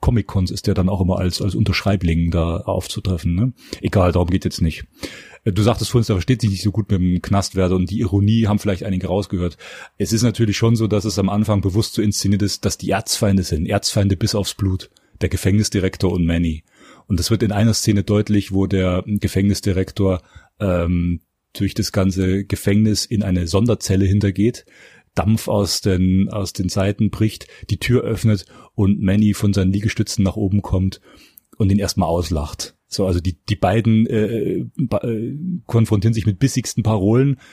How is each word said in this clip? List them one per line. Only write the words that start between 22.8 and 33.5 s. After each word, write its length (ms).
in 180
eine 240
Sonderzelle 600
hintergeht, 580
Dampf 320
aus 360
den, 480
aus 240
den 160
Seiten 400
bricht, 360
die 80
Tür 260
öffnet 440
und 280
Manny 320
von 180
seinen 180
Liegestützen 540
nach 120
oben 260
kommt 400
und 120
ihn 80
erstmal 300
auslacht. 680
So, 160
also 160
die, 160
die 100